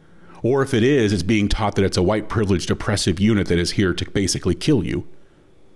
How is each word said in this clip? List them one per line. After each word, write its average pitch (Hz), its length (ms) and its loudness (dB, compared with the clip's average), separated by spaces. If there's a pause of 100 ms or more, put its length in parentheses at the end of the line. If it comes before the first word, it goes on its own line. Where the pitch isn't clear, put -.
(420)
Or 135 180 2
if 131 140 -2
it 107 80 4
is, 120 300 4
it's 90 100 0
being 101 260 2
taught 104 280 -2
that 98 80 4
it's 90 120 0
a 95 60 2
white 104 260 0
privileged 104 400 0
oppressive 101 520 -2
unit 104 260 2
that 87 140 0
is 87 100 -2
here 95 240 0
to - 160 -6
basically - 460 -2
kill 135 260 0
you. - 240 -6 (680)